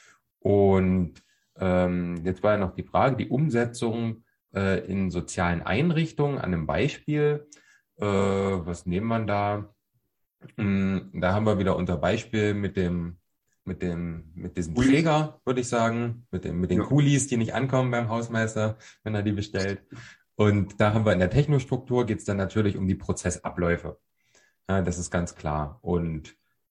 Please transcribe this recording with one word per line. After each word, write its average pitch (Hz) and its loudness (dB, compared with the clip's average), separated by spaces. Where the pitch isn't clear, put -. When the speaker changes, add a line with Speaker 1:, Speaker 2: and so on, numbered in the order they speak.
Speaker 1:
Und, 95 4
ähm, 90 0
jetzt 95 -4
war 104 4
ja 101 2
noch 92 -2
die - -8
Frage, 127 2
die - -4
Umsetzung, 117 -2
äh, 95 0
in 95 -2
sozialen 87 -2
Einrichtungen 147 0
an 90 -2
einem 80 -2
Beispiel. 147 0
Äh, 104 -4
was 98 0
nehmen 92 -2
wir 113 0
da? 104 -2
Hm, 98 0
da 90 0
haben 107 0
wir 104 4
wieder 95 2
unser 87 0
Beispiel 104 0
mit 101 -4
dem, 87 -2
mit 90 -10
dem, 85 -6
mit 90 -12
diesem 82 -4
Speaker 2:
Kulis. 131 4
Speaker 1:
Träger, 156 2
würde 127 0
ich 120 -6
sagen, 117 -2
mit 90 -6
dem, 80 -4
mit 90 0
den 90 2
Speaker 2:
Ja. - 0
Speaker 1:
Kulis, 143 4
die 120 -2
nicht 113 -2
ankommen 131 0
beim 120 -2
Hausmeister, 113 -2
wenn 107 -4
er 101 -2
die 107 0
bestellt. 98 -4
Und 101 4
da 104 4
haben 110 2
wir 104 4
in 90 4
der 90 2
Technostruktur 131 2
geht's 101 -4
dann 101 -2
natürlich 98 0
um 95 -2
die 92 2
Prozessabläufe. 87 -4
Ja, 95 2
das 87 -2
ist 85 -8
ganz 87 -2
klar. 76 -6
Und, 85 -4